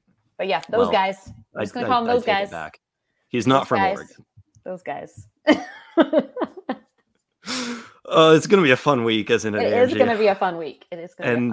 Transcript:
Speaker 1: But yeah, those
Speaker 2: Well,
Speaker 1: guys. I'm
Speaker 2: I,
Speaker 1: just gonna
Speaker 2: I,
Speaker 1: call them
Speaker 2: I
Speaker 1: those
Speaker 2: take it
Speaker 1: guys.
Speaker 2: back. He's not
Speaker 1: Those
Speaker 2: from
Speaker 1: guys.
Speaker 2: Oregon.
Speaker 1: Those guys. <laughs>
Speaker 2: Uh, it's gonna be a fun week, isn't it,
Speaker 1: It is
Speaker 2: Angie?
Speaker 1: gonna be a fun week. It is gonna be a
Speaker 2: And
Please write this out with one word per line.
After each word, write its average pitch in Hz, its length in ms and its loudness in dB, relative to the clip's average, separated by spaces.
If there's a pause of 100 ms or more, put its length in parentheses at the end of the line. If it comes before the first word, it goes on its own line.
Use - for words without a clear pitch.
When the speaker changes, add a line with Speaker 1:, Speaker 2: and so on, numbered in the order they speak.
(380)
Speaker 1:
But 185 100 -8
yeah, 185 220 -4
those 208 100 -2
Speaker 2:
Well, 240 120 0
Speaker 1:
guys. 190 360 -2 (280)
I'm - 60 -8
Speaker 2:
I, - 20 -4
Speaker 1:
just 208 100 -8
gonna 240 120 -8
Speaker 2:
I, 226 40 -4
Speaker 1:
call 240 120 0
them 226 80 -4
Speaker 2:
I 240 60 2
Speaker 1:
those 240 100 -2
Speaker 2:
take 208 100 -2
it 196 40 -2
Speaker 1:
guys. 202 120 -6
Speaker 2:
back. 160 300 -12 (480)
He's 120 180 -2
not 131 140 4
Speaker 1:
Those 117 80 -8
Speaker 2:
from 123 100 0
Speaker 1:
guys. 95 180 -2
Speaker 2:
Oregon. - 280 -20 (400)
Speaker 1:
Those 185 180 -12
guys. - 440 -16 (200)
<laughs> - 800 -2 (1800)
Speaker 2:
Uh, 160 300 6
it's 156 120 4
gonna 196 140 4
be 147 100 4
a 123 60 6
fun 135 280 0
week, 110 240 0
isn't 107 260 0
it, - 60 -2
Speaker 1:
It - 60 -2
is - 60 0
Speaker 2:
Angie? 254 240 2
Speaker 1:
gonna 233 200 2
be 214 100 2
a 196 80 2
fun 185 220 -4
week. 156 340 -14
It 175 80 -14
is 175 160 -18
gonna - 140 -6
be 120 40 0
a 120 40 0
Speaker 2:
And 123 160 -2